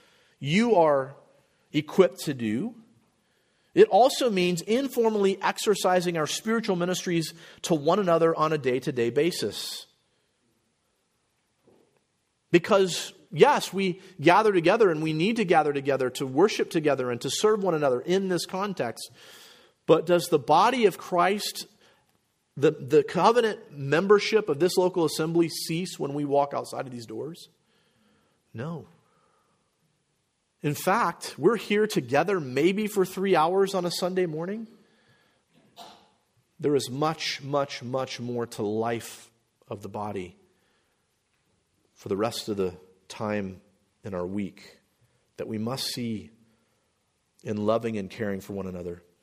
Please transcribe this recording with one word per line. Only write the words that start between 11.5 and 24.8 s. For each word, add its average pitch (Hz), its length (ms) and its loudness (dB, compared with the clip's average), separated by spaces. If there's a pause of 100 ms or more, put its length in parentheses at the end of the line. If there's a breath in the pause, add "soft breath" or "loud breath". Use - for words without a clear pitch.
Because, 180 640 2 (180)
yes, 226 400 4
we 185 300 -4 (180 loud breath)
gather 196 320 6
together 190 380 4
and 156 120 -2
we 160 120 -2
need 196 220 0
to 220 80 0
gather 156 280 4
together 135 380 0
to 135 160 -6
worship 170 440 2
together 139 400 0
and 117 120 -4
to 139 80 -6
serve 214 320 0
one 180 120 0
another 135 260 0
in 190 280 0
this 170 160 -2
context. 185 640 -8 (760 loud breath)
But 160 180 4
does 175 220 2
the 156 120 2
body 214 460 4
of 180 140 4
Christ, 185 680 -2 (920 soft breath)
the, 147 140 4
the 139 300 2
covenant 220 720 2
membership 196 800 2
of 139 100 -2
this 180 160 2
local 180 300 2